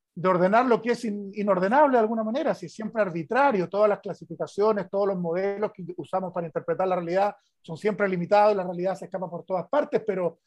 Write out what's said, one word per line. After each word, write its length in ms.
de 140
ordenar 380
lo 160
que 100
es 120
in-, 300
inordenable 600
de 40
alguna 240
manera, 300
si 120
es 80
siempre 260
arbitrario, 680
todas 200
las 120
clasificaciones, 880
todos 160
los 120
modelos 540
que 120
usamos 360
para 140
interpretar 420
la 80
realidad 380
son 140
siempre 320
limitados, 480
la 80
realidad 320
se 100
escapa 240
por 140
todas 240
partes, 380
pero, 400